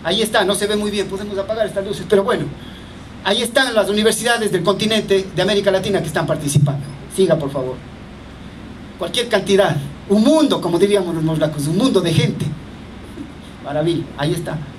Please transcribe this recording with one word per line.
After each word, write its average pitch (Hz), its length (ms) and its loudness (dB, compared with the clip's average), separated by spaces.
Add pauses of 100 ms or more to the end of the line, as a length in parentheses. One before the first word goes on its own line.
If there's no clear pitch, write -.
Ahí 180 180 0
está, 220 240 2
no 196 80 0
se 202 140 -2
ve 214 80 0
muy 208 160 -2
bien, 196 160 -2
podemos 196 300 -6
apagar 208 280 -2
estas 196 200 -4
luces, 190 220 -6
pero 202 160 6
bueno. 190 220 0 (800)
Ahí 214 200 0
están 240 320 2
las 202 120 4
universidades 220 640 2
del 170 120 0
continente 196 720 2
de 180 80 0
América 196 260 2
Latina 185 320 2
que 156 60 -4
están 160 180 -2
participando. 143 580 2 (320)
Siga, 165 220 4
por 139 140 -4
favor. 127 240 -4 (1200)
Cualquier 208 300 -2
cantidad, 190 480 4 (340)
un 208 140 6
mundo, 277 360 6
como 170 200 0
diríamos 190 340 2
los 160 100 -2
morlacos, 151 440 0
un 170 100 0
mundo 214 240 4
de 170 120 0
gente. - 340 2 (1160)
Maravilla, 151 420 0 (120)
ahí 151 160 0
está. 170 240 -4 (220)